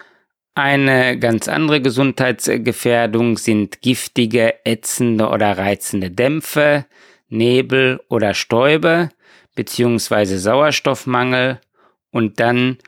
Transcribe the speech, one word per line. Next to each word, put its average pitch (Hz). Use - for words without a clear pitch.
Eine 135
ganz 117
andere 151
Gesundheitsgefährdung 117
sind 107
giftige, 120
ätzende 113
oder 104
reizende 98
Dämpfe, 147
Nebel 127
oder 104
Stäube 156
beziehungsweise 107
Sauerstoffmangel 127
und 110
dann 123